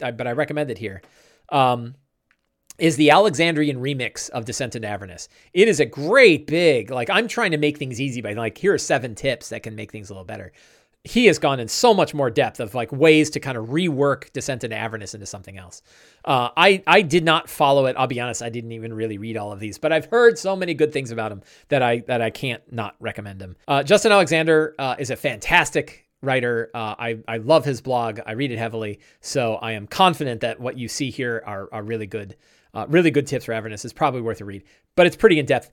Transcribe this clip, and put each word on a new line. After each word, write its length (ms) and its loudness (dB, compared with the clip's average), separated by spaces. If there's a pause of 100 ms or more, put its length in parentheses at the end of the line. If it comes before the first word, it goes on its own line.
I, 100 -4
but 160 -6
I 40 -4
recommend 400 -4
it 60 -8
here. 240 -10 (480)
Um, 460 2 (840)
is 160 4
the 140 6
Alexandrian 720 0
remix 480 -6
of 160 -8
Descent 320 -8
into 100 -8
Avernus. 400 -10 (240)
It 160 6
is 140 2
a 40 4
great 640 4
big, 420 2
like, 200 -6
I'm 180 0
trying 240 -2
to 60 0
make 200 0
things 220 -8
easy 220 -4
by, 100 -8
like, 260 -6
here 160 2
are 40 2
seven 360 -2
tips 360 -6
that 120 -12
can 140 -12
make 160 -14
things 180 -16
a 40 -14
little 100 -16
better. 300 -14 (520)
He 200 2
has 120 8
gone 220 0
in 80 -6
so 260 4
much 200 2
more 160 0
depth 320 -2
of, 120 -8
like, 200 -4
ways 380 6
to 100 -6
kind 160 -6
of 100 -8
rework 640 0
Descent 320 -6
into 140 -6
Avernus 360 -8
into 120 -16
something 320 -16
else. 240 -20 (420)
Uh, 320 0
I, 320 4
I 140 8
did 240 2
not 240 0
follow 380 4
it. 120 -2
I'll 80 2
be 140 -6
honest, 200 -6
I 80 -8
didn't 220 -10
even 220 -12
really 240 -6
read 180 -8
all 160 -8
of 80 -14
these, 180 -10
but 140 0
I've 140 0
heard 340 6
so 160 -2
many 180 -4
good 200 0
things 180 -6
about 180 -6
him 120 -14 (260)
that 160 2
I, 240 0
that 140 -2
I 80 0
can't 420 -8
not 300 -8
recommend 400 -10
him. 160 -16 (100)
Uh, 160 2
Justin 300 4
Alexander, 640 4
uh, 180 -4
is 120 -6
a 80 -4
fantastic 880 0 (140)
writer. 520 -2
Uh, 240 -6
I, 200 -4 (100)
I 120 -6
love 260 4
his 160 -4
blog. 440 -4
I 60 -10
read 220 -4
it 40 -6
heavily. 440 -8 (180)
So 360 -2
I 180 -6
am 140 -8
confident 520 0
that 220 -4
what 160 -6
you 100 -8
see 240 -4
here 340 -6
are, 280 -10
are 100 -8
really 240 -6
good, 300 -12 (360)
uh, 140 -8
really 240 4
good 160 0
tips 160 -4
for 80 -8
Avernus. 320 -8
It's 100 -12
probably 280 -2
worth 180 -6
a 60 -14
read, 180 -14 (320)
but 100 8
it's 120 2
pretty 200 6
in-depth. 360 0